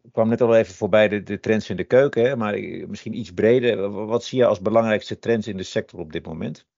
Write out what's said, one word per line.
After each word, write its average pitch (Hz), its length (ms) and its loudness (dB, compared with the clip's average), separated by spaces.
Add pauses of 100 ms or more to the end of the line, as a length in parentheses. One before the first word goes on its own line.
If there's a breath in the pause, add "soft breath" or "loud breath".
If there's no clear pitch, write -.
(120)
kwam 113 180 0
net 113 120 0
al 117 140 4
even 110 200 2
voorbij, 107 320 4
de, 101 160 -2
de 101 160 -8
trends 110 300 -2
in 101 60 -6
de 90 80 -6
keuken, 127 400 2
hè, 131 120 0
maar, 107 180 -4
eh, - 340 -8
misschien - 300 -12
iets 92 160 -12
breder. 107 580 2
W-, 104 180 -8
wat 117 140 -2
zie - 160 -6
je 120 60 6
als 98 160 2
belangrijkste 107 580 0
trends 117 280 -2
in 98 100 -8
de 92 60 -8
sector - 360 -8
op 80 120 -12
dit 82 140 -8
moment? 85 400 -10 (120)